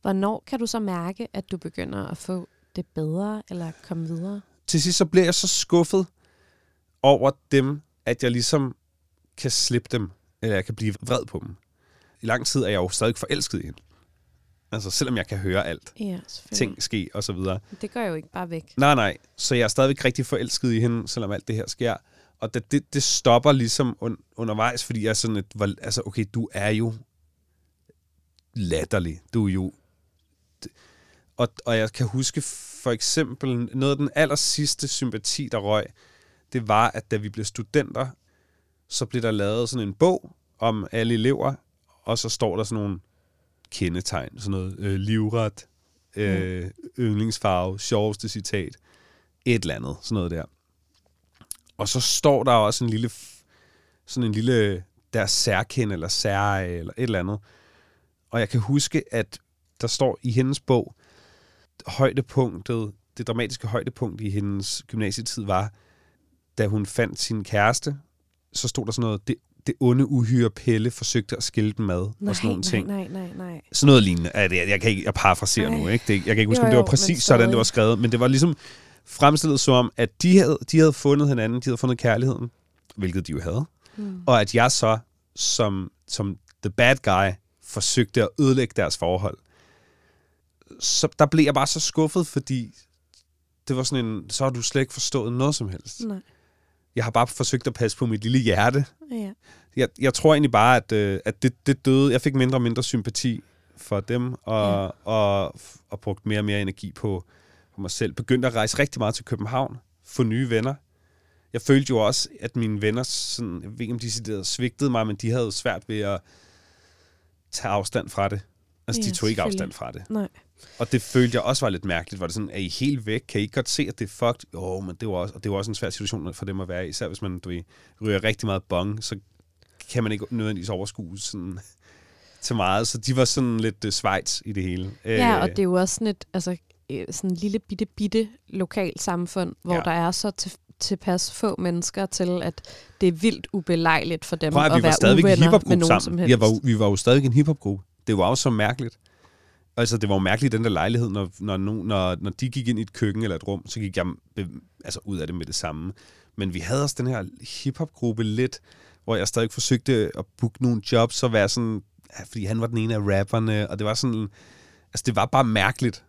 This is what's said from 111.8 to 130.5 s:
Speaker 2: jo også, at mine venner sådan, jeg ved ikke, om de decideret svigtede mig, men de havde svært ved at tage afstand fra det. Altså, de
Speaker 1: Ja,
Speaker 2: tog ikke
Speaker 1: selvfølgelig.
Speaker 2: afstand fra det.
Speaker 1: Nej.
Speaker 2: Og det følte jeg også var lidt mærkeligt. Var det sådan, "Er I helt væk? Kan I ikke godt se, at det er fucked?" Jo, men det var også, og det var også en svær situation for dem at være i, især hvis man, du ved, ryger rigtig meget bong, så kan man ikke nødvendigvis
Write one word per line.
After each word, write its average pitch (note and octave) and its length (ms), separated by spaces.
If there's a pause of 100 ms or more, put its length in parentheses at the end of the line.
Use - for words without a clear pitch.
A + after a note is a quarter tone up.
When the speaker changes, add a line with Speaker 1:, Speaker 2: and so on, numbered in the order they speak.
Speaker 2:
jo B2+ 80
også, A2 320 (100)
at - 160
mine G#2+ 260
venner G#2+ 220
sådan, F#2 600
jeg G2 80
ved A2+ 100
ikke, A#2 120
om A#2 60
de A#2 60
decideret G#2+ 420
svigtede B2+ 420
mig, A2+ 180
men G#2 80
de A2+ 160
havde A#2 200
svært F#2+ 360
ved G#2+ 120
at G2+ 200 (1300)
tage - 200
afstand G2+ 380
fra G2 200
det. G2+ 120 (460)
Altså, A3 140
de G#3 60
Speaker 1:
Ja, - 60
Speaker 2:
tog A2 160
ikke G2+ 120
Speaker 1:
selvfølgelig. - 40
Speaker 2:
afstand - 260
fra - 200
det. - 180
Speaker 1:
Nej. G#3+ 180 (520)
Speaker 2:
Og A2+ 120
det B2+ 100
følte B2 340
jeg A#2+ 80
også C3+ 220
var A2 40
lidt F#2 160
mærkeligt. F2+ 340
Var F2+ 80
det E2+ 60
sådan, G#2+ 160
"Er - 80
I F#2+ 100
helt C3 380
væk? G#2+ 220
Kan - 120
I G#2 40
ikke A2 100
godt C3 160
se, - 180
at - 120
det A2+ 60
er - 40
fucked?" - 440
Jo, F#2 260
men F#2 160
det A2+ 120
var G2+ 60
også, F2+ 200
og G2 100
det G#2 80
var G2 60
også G2 140
en G2+ 40
svær - 140
situation F2 440
for - 120
dem F#2+ 140
at F#2 80
være F2+ 180
i, E2 40
især G2+ 180
hvis - 140
man, F2+ 180
du F2+ 100
ved, F2 120 (400)
ryger G#2 220
rigtig G#2+ 220
meget F#2+ 180
bong, G2+ 400
så G2+ 160 (720)
kan B2 120
man G#2+ 80
ikke G#2 200
nødvendigvis G#2+ 380